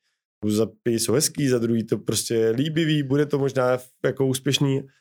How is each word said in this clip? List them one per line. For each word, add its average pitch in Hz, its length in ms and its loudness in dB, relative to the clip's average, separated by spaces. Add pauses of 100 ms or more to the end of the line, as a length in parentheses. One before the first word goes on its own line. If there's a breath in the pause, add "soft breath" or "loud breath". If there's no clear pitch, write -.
(460)
Za 107 220 0 (160)
prvý 117 160 0
jsou 104 140 0
hezký, 147 340 0
za 127 120 2
druhý 113 260 0
to 113 120 0
prostě 113 380 -4
je 113 160 4
líbivý, 151 520 0
bude 139 220 0
to 143 140 -2
možná 131 340 0
f-, 127 140 -4 (180)
jako 135 220 0
úspěšný. 135 540 0 (200 loud breath)